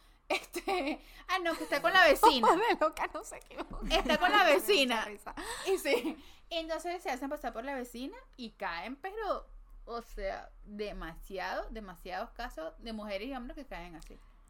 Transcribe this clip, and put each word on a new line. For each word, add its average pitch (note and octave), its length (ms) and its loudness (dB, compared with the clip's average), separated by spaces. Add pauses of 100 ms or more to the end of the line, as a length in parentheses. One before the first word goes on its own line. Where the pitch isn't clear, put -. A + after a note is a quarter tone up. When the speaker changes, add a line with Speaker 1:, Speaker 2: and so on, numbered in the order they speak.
(300)
Speaker 1:
Este, F4 720 -2 (260)
ah, F#4 160 0
no, E4+ 120 0
que D#4+ 100 -8
está D4 160 -2
con E4+ 120 2
Speaker 2:
<laughs> - 0 -
Speaker 1:
la F4+ 120 10
vecina. C#4+ 420 8
Speaker 2:
Ojo F#4 100 8
de G#4+ 220 4
loca, D#4 340 0
no D#4+ 120 -8
se - 120 -12
equivoca. - 400 -12 (180)
Speaker 1:
Está E4 220 4
con E4+ 140 4
la G#4 60 6
Speaker 2:
<laughs> G4+ 60 8
Me - 0 -
da D#4+ 100 8
mucha - 20 8
Speaker 1:
vecina. C4+ 500 4
Speaker 2:
risa. G#3 300 -12 (320)
Speaker 1:
Y F#4+ 100 4
sí. C4 400 0 (320)
Y F4 60 -6
entonces E4 480 -4
se G4 80 -4
hacen C4+ 180 -6
pasar C#4+ 220 -6
por A#3 140 -8
la C#4 100 -6
vecina B3+ 420 -10 (200)
y A3+ 140 -12
caen, F#3+ 440 -8
pero, F#4+ 500 -6 (400)
o A#3 160 -8
sea, G3 480 -8 (140)
demasiado, F#3+ 1080 -8
demasiados G3 600 -10
casos D#4 480 -10
de A#3 140 -12
mujeres G#3 340 -6
y C#4 80 -8
hombres B3+ 200 -12
que D4 100 -12
caen F3 300 -12
así. - 220 -18 (320)